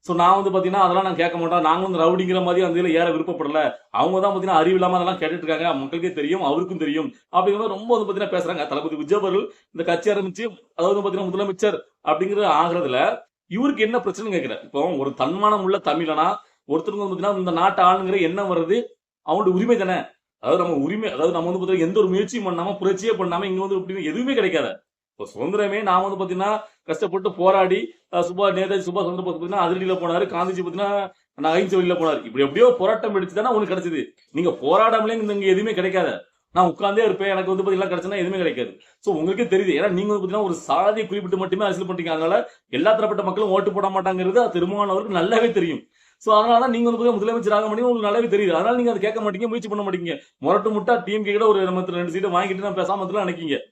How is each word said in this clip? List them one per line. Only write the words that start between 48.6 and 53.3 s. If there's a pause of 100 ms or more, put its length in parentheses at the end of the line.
நீங்க
அதை
கேட்க
மாட்டீங்க,
முயற்சி
பண்ண
மாட்டீங்க. (240)
முரட்டு
முட்டா
டி
எம்
கே
கூட
ஒரு
நம்ம
ரெண்டு
சீட்டை
வாங்கிட்டு
நான்
பேசாம
இருக்கலாம்
நினைக்கீங்க. (140)